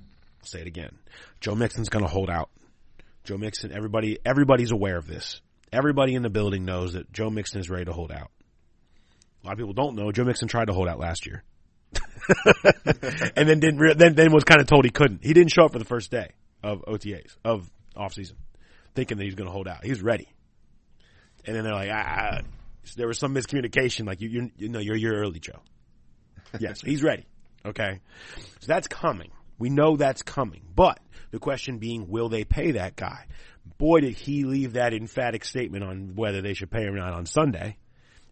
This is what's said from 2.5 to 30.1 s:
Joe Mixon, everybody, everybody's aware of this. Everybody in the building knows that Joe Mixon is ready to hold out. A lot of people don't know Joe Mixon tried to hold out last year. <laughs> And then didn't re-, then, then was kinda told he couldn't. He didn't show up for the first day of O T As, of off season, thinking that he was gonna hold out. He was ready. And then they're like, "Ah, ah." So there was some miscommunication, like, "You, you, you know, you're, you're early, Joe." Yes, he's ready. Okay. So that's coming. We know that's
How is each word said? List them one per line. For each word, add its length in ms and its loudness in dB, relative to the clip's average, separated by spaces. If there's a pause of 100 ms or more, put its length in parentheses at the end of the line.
Joe 140 -10
Mixon, 340 -8
everybody, 540 -4
everybody's 460 4
aware 260 -2
of 100 -10
this. 340 -14 (300)
Everybody 440 2
in 60 -2
the 80 -2
building 360 -2
knows 280 -4
that 200 -12
Joe 160 -4
Mixon 320 -8
is 80 -10
ready 160 -6
to 80 -6
hold 180 -10
out. 200 -16 (1120)
A 60 -16
lot 60 -6
of 40 -10
people 160 -8
don't 220 -2
know 160 -4
Joe 140 0
Mixon 240 -2
tried 160 0
to 80 -2
hold 160 0
out 100 -8
last 260 -8
year. 180 -14 (500)
<laughs> 1400 2
And 100 6
then 120 6
didn't 200 2
re-, 140 8
then, 220 8
then 180 8
was 100 8
kinda 220 10
told 180 8
he 80 4
couldn't. 320 2
He 100 2
didn't 180 10
show 120 8
up 80 4
for 80 -6
the 60 -10
first 260 -6
day 200 -6 (300)
of 260 -6
O 100 -4
T 160 -10
As, 320 -18
of 240 -2 (260)
off 180 -8
season, 220 -14 (600)
thinking 220 -6
that 60 -6
he 60 -6
was 60 -10
gonna 160 -10
hold 160 -8
out. 160 -14
He 80 -6
was 100 -6
ready. 260 0 (1160)
And 100 -8
then 80 -4
they're 100 -4
like, 160 -6
"Ah, 160 -4
ah." 360 -4 (420)
So 140 -20
there 100 -2
was 100 -4
some 160 -4
miscommunication, 720 -2
like, 140 -8
"You, 100 -8
you, 280 -6
you 120 -8
know, 100 -8
you're, 180 -4
you're 180 -2
early, 240 -4
Joe." 220 -18 (960)
Yes, 220 -8
he's 200 -4
ready. 240 -2 (400)
Okay. 360 -6 (580)
So 80 -20
that's 220 -2
coming. 420 -6 (260)
We 120 -4
know 260 4
that's 260 0